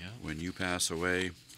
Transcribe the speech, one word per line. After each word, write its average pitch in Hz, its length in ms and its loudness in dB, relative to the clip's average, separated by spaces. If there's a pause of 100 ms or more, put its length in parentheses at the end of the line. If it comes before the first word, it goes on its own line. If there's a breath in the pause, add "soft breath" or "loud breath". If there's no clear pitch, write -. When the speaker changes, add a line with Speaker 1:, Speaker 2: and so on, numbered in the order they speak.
Speaker 1:
Yeah. 87 60 -10 (160)
Speaker 2:
when 78 160 -2
you 87 120 -2
pass 90 380 2
away. 90 400 4 (280)